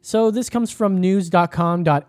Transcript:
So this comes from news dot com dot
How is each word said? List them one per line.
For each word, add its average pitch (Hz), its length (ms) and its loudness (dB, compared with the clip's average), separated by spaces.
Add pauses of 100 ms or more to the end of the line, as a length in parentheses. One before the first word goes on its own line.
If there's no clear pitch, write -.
So 220 280 0
this 240 180 -4
comes 233 220 -4
from 196 280 0
news 185 300 0
dot 175 220 2
com 170 320 -2
dot 147 240 2